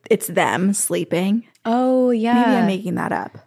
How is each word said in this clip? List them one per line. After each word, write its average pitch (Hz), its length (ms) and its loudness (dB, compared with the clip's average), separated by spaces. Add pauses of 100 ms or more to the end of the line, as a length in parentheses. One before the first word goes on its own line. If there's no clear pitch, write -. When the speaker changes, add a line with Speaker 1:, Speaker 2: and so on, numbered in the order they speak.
Speaker 1:
it's - 180 2
them 175 460 0
sleeping? 180 720 -2 (200)
Speaker 2:
Oh, 254 460 2
yeah. 233 220 0
Speaker 1:
Maybe 240 240 4
I'm 220 100 2
making 190 280 -4
that - 160 -4
up. - 360 -8